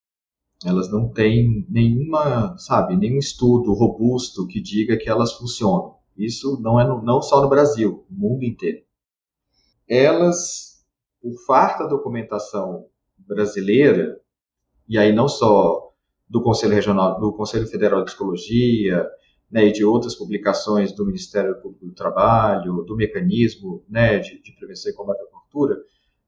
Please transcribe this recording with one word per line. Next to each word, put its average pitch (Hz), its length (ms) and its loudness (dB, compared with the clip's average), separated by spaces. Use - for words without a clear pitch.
elas 92 260 -2
não 113 200 -2
têm 113 580 2
nenhuma, 127 880 0
sabe, 92 400 0
nenhum 117 220 0
estudo 120 540 2
robusto 113 720 0
que 101 120 -6
diga 104 380 -2
que - 120 -8
elas 117 240 0
funcionam. 107 600 -2
Isso 123 420 -4
não 113 200 2
é 123 80 4
no, 120 160 -4
não 123 180 2
só 143 220 4
no 135 60 2
Brasil, 123 600 2
no 95 80 -12
mundo 120 260 -2
inteiro. 101 380 -6
Elas, 165 960 0
por 120 140 -10
farta 143 420 2
documentação 107 1000 -6
brasileira, 101 1040 0
e 110 80 -2
aí 107 160 6
não 120 140 2
só 98 680 2
do 117 140 -2
Conselho 110 320 2
Regional, 95 460 0
do 107 140 -2
Conselho 110 340 -6
Federal 101 320 0
de 90 60 -4
Psicologia, 101 1000 0
né, 107 180 4
e 101 40 4
de 104 140 0
outras 120 300 0
publicações 101 760 -2
do 101 140 -6
Ministério 95 560 -4
Público - 240 -18
do 87 80 -14
Trabalho, 92 880 0
do 107 120 -10
Mecanismo, 101 920 -2
né, 110 300 2
de, - 240 -8
de - 120 -20
Prevenção - 380 -12
e - 40 -12
Combate 202 260 -8
à - 60 -16
Tortura, - 500 -4